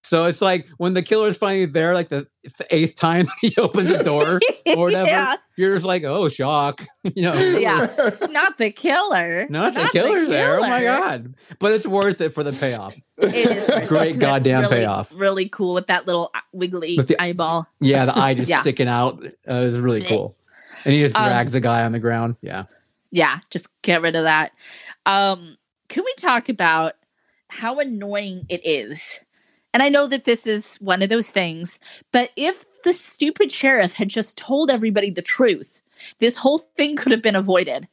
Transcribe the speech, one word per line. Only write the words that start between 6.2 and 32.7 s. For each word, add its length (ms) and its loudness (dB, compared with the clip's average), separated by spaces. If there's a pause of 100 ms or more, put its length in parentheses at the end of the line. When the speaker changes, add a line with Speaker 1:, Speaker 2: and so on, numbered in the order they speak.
Speaker 1:
shock." 520 -2 (120)
<laughs> 200 -8
You 100 -2
know? 100 0
Speaker 2:
Yeah. 540 2 (340)
Speaker 3:
<laughs> 80 -4
Speaker 2:
Not 280 0
the 140 0
killer. 760 0
Speaker 1:
Not 240 0
the 100 -2
Speaker 2:
Not 80 0
the 80 2
Speaker 1:
killer's 300 2
there. 300 2
Oh 20 2
my 180 2
Speaker 2:
killer. 180 2
Speaker 1:
God. 380 -4 (240)
But 140 2
it's 120 0
worth 360 0
it 120 -2
for 120 -6
the 80 -4
payoff. 420 -4 (220)
Speaker 2:
It 180 2
is 320 2
worth 220 0
Speaker 1:
Great 260 2
Speaker 2:
it. 40 -4
That's 260 2
Speaker 1:
goddamn 160 4
Speaker 2:
really, 160 2
Speaker 1:
payoff. 360 -2
Speaker 2:
really 360 -2
cool 240 -2
with 140 -2
that 200 2
little, 260 -2
uh, 60 -8 (140)
wiggly 420 -4
Speaker 1:
With 140 0
the 120 2
Speaker 2:
eyeball. 460 -2 (140)
Speaker 1:
Yeah, 240 4
the 120 0
eye 160 2
just 160 -2
Speaker 2:
<laughs> 0 -
Yeah. 120 2
Speaker 1:
sticking 260 0
out. 340 -2 (240)
Uh, 100 -6
it 160 0
was 80 -2
really 260 0
Speaker 2:
Eh. 20 -6
Speaker 1:
cool. 300 -2 (480)
And 80 4
he 100 4
just 140 2
Speaker 2:
Um, 100 4
Speaker 1:
drags 260 0
a 60 2
guy 240 2
on 80 -2
the 80 -2
ground. 420 -2
Yeah. 220 -8 (480)
Speaker 2:
Yeah, 280 2 (100)
just 180 -10 (140)
get 200 2
rid 140 0
of 80 0
that. 300 2 (520)
Um, 520 0 (320)
can 160 -4
we 120 -6
talk 300 0
about 460 0 (560)
how 300 -8
annoying 680 -6
it 180 -6
is 540 -6 (580)
and 60 4
I 60 2
know 180 4
that 160 -4
this 240 0
is 300 -4
one 260 0
of 60 0
those 200 0
things, 480 -4 (340)
but 240 2
if 300 -4 (180)